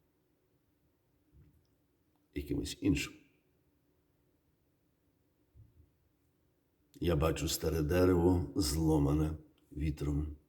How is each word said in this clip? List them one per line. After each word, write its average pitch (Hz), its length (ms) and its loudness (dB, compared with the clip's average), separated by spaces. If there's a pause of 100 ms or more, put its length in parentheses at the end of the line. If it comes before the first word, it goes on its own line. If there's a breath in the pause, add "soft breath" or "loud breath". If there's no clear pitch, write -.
(2250)
якимось - 480 -6
іншим. - 320 0 (3750)
Я 85 200 0
бачу 78 320 0
старе 80 340 -2
дерево, 90 720 2
зломане 78 840 0 (340)
вітром. 73 640 -4 (140)